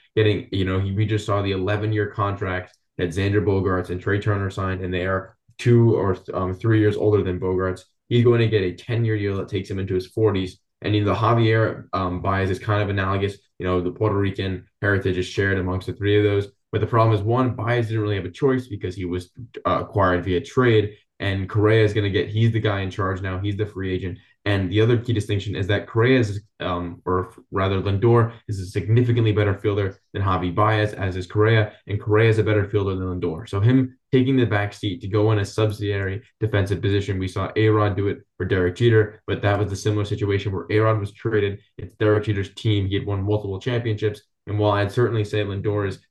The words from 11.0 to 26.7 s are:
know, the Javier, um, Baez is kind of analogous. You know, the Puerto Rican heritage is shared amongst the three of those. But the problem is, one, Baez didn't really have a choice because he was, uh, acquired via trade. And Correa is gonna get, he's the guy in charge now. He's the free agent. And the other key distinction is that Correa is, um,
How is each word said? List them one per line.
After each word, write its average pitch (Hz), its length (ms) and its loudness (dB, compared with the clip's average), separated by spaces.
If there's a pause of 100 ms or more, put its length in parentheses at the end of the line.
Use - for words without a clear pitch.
know, 98 80 2
the 95 80 -2
Javier, 113 720 2
um, 90 300 -4
Baez 95 260 0
is 95 100 -4
kind 104 240 -2
of 98 60 -4
analogous. 98 480 -2 (220)
You 90 80 -6
know, 90 160 0
the 90 80 -2
Puerto 107 260 0
Rican 95 500 -2 (140)
heritage 95 380 0
is 90 80 -2
shared 98 320 0
amongst 90 280 -4
the 87 60 -6
three 101 240 2
of 104 80 4
those. 101 240 2 (240)
But 110 80 0
the 110 60 -2
problem 113 280 4
is, 98 80 0
one, 117 320 0
Baez 113 340 -2
didn't 110 120 -4
really 104 160 -2
have 90 80 -6
a 92 60 -8
choice 131 380 0
because 98 280 -8
he 95 80 -8
was, 90 260 -6 (360)
uh, 90 160 0
acquired 92 420 0
via 90 160 0
trade. 110 540 2 (240)
And 98 320 -4
Correa 107 340 4
is 101 80 2
gonna 101 160 0
get, 95 220 -2
he's 113 200 2
the 110 100 0
guy 101 200 -2
in 95 100 -4
charge 95 300 -4
now. 92 180 -6
He's 98 200 -4
the 104 80 -2
free 95 260 -6
agent. 90 240 -6 (300)
And 98 260 0
the 107 80 2
other 117 160 4
key 113 160 -2
distinction 104 420 -4
is 98 120 -4
that 101 200 0
Correa 127 320 2
is, 101 240 -2 (180)
um, 87 440 -6